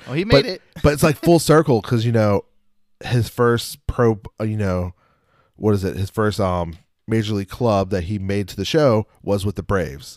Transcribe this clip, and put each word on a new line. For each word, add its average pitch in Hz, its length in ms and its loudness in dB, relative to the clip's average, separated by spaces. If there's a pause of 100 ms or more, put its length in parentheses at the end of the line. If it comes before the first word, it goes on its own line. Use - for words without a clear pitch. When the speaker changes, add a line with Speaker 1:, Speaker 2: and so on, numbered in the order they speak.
Speaker 1:
Oh, 123 60 -10
he 170 100 -2
Speaker 2:
But 226 200 4
Speaker 1:
made - 100 -8
it. - 80 -16 (200)
Speaker 2:
but 147 120 4
it's, 143 80 -4
like, 160 140 2
full 175 220 4
circle 151 440 4
'cause, 113 220 -2
you 120 80 0
know, 107 320 2 (600)
his 117 240 -2
first - 580 -2
pro, 113 340 0 (200)
uh, 110 40 -4
you 107 120 -4
know, 92 380 -4 (600)
what 107 180 2
is 95 100 -2
it? 90 120 -4
His 98 140 -6
first, 107 300 -2
um, 87 380 -2 (280)
major 110 280 -2
league 98 160 -6
club 98 400 0
that 95 140 -2
he 104 140 -4
made 98 300 -4
to - 80 -18
the 98 80 -6
show 120 420 2 (160)
was 98 220 -2
with 101 120 -4
the 95 60 -8
Braves. 76 540 -6